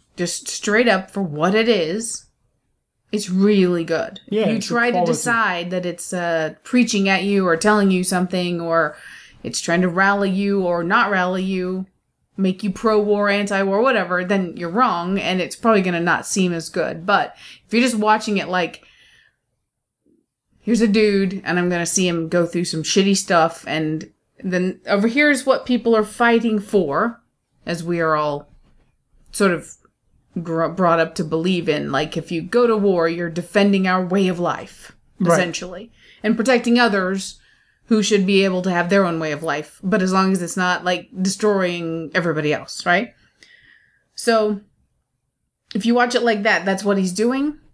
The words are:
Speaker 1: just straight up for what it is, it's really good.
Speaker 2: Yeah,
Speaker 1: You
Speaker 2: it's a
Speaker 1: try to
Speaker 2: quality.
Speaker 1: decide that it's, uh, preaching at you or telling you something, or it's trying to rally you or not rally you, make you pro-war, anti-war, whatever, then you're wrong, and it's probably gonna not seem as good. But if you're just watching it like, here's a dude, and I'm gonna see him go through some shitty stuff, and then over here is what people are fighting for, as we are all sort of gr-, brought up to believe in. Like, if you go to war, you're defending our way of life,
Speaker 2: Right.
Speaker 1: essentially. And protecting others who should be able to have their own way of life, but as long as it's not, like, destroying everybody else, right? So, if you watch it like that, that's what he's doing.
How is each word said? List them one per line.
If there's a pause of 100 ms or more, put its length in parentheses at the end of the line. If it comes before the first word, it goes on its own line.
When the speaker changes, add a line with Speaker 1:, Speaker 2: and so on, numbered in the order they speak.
(180)
Speaker 1:
just
straight
up
for
what
it
is, (840)
it's
really
good. (100)
Speaker 2:
Yeah,
Speaker 1:
You
Speaker 2:
it's
a
Speaker 1:
try
to
Speaker 2:
quality.
Speaker 1:
decide
that
it's,
uh, (100)
preaching
at
you
or
telling
you
something,
or (480)
it's
trying
to
rally
you
or
not
rally
you, (520)
make
you
pro-war,
anti-war,
whatever,
then
you're
wrong,
and
it's
probably
gonna
not
seem
as
good.
But (320)
if
you're
just
watching
it
like, (1800)
here's
a
dude,
and
I'm
gonna
see
him
go
through
some
shitty
stuff,
and (340)
then
over
here
is
what
people
are
fighting
for, (440)
as
we
are
all (800)
sort
of (720)
gr-,
brought
up
to
believe
in.
Like,
if
you
go
to
war,
you're
defending
our
way
of
life, (260)
Speaker 2:
Right.
Speaker 1:
essentially. (320)
And
protecting
others (460)
who
should
be
able
to
have
their
own
way
of
life,
but
as
long
as
it's
not,
like, (120)
destroying
everybody
else,
right? (1040)
So, (1120)
if
you
watch
it
like
that,
that's
what
he's
doing. (160)